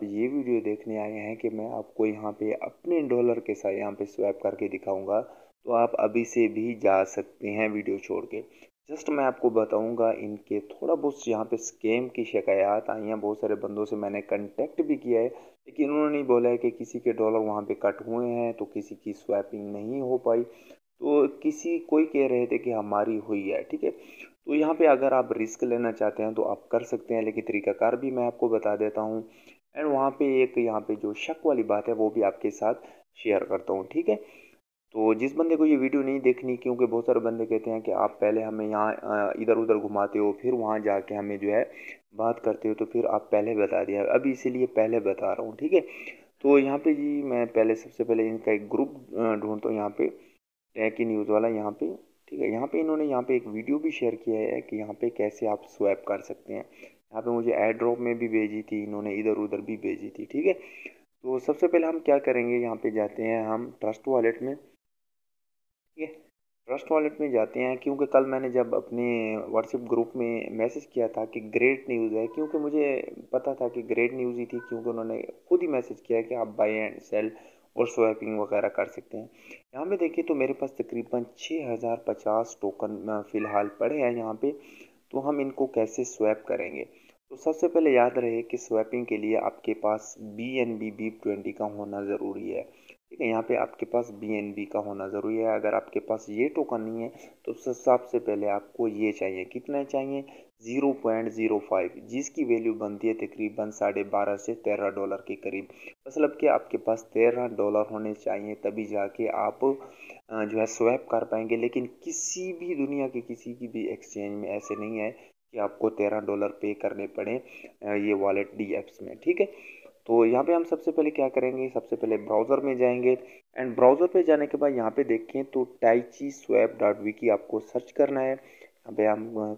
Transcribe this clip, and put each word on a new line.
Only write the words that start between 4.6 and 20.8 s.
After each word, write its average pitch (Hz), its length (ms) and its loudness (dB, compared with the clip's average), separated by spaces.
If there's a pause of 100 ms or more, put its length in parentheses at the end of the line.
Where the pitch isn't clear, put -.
दिखाऊंगा, 98 520 -2
तो - 540 -8
आप 117 240 4
अभी 113 260 2
से 113 240 4
भी 110 300 -4
जा 95 300 6
सकते - 400 -8
हैं 107 200 0
वीडियो 98 300 -2
छोड़ - 260 -6
के। - 440 -12 (200)
just 151 200 -8
मैं 143 140 2
आपको 127 280 2
बताऊंगा, 113 680 2
इनके 104 420 -4
थोड़ा 160 340 -2
बहुत 143 320 -2
यहाँ 110 180 0
पे 113 140 -2
scam 120 500 -2
की 117 160 -4
शिकायत 101 640 2
आई 110 120 -4
हैं, 107 180 -4
बहुत 104 200 -2
सारे 107 180 0
बंदों 104 280 -4
से 113 100 -4
मैंने 101 280 -4
contact 107 580 -2
भी 147 160 0
किया 117 240 2
है, 123 80 0 (380)
लेकिन 147 220 0
उन्होंने 147 340 0
बोला 120 260 4
है 120 80 2
कि 120 140 0
किसी 117 280 -8
के 117 140 0
dollar 110 260 2
वहाँ 104 240 -2
पे 104 120 -4
cut 101 320 -2
हुए 120 200 -2
हैं 120 260 -2
तो 104 140 -8
किसी 101 280 -10
की 104 180 -10
swapping 101 600 -4
नहीं 113 280 -6
हो 127 160 0
पाई, 120 240 2
तो - 1000 0